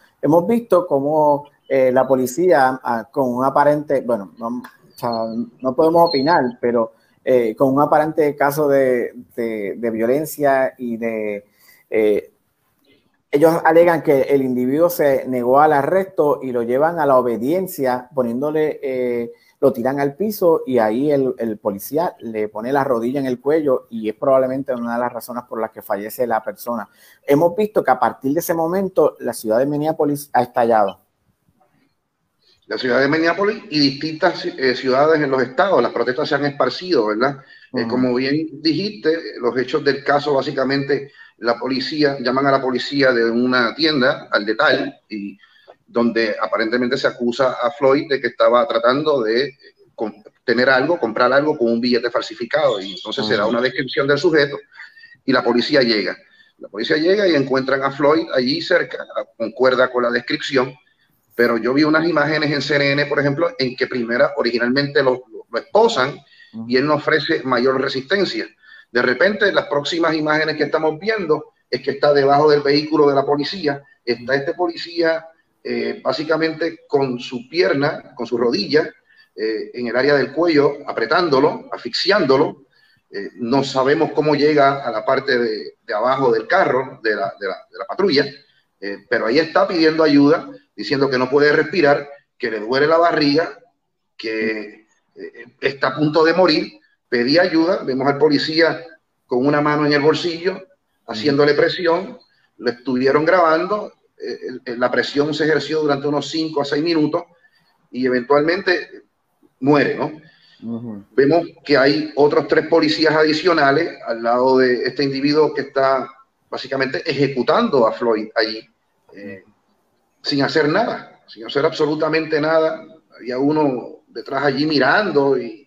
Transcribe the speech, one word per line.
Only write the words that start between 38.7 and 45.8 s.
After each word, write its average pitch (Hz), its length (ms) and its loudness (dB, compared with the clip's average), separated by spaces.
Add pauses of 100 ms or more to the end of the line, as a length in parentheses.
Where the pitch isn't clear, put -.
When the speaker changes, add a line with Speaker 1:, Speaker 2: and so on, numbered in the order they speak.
Speaker 2:
los 120 160 -2
hechos 143 260 -2
del 139 220 -2
caso, 143 280 0
básicamente, 135 800 -2 (280)
la 117 200 -2
policía, 135 600 -2
llaman 127 280 0
a 139 40 4
la 135 100 4
policía 131 500 0
de 117 180 2
una 123 460 0
tienda, 147 560 0
al 104 140 0
Detal, 139 640 0
y 101 280 -10 (500)